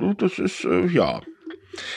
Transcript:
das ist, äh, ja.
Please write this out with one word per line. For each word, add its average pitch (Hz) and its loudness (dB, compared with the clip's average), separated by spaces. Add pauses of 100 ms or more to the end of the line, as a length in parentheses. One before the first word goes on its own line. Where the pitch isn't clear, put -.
(180)
das 190 0
ist, - -4
äh, 90 4
ja. 92 2 (760)